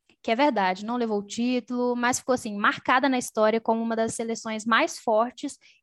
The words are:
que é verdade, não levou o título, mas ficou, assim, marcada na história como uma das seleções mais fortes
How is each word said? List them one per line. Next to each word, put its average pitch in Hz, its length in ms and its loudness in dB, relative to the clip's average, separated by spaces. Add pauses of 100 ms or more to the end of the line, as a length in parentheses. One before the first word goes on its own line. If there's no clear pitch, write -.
(200)
que 226 120 -4
é 220 40 2
verdade, 208 480 2
não 233 120 -4
levou 220 240 0
o 202 60 -8
título, 247 680 -2
mas 247 240 0
ficou, - 160 -2
assim, 208 220 -4
marcada 262 520 2
na 254 100 2
história 220 420 2
como 226 200 0
uma 226 140 -2
das 226 200 -2
seleções 226 520 -8
mais 247 320 2
fortes 240 580 -2 (260)